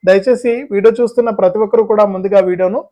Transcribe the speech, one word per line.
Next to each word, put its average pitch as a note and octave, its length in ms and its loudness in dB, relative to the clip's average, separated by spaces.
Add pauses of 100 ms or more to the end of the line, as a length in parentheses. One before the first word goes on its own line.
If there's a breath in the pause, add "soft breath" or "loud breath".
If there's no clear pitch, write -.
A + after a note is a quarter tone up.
(100)
దయచేసి A#3 440 0 (220)
వీడియో A3 260 2
చూస్తున్న A#3 280 -2 (120)
ప్రతి F#3 240 0
ఒక్కరు A3 280 0
కూడా G#3 200 2
ముందుగా F#3+ 280 0 (100)
వీడియోను F#3 280 -2 (120)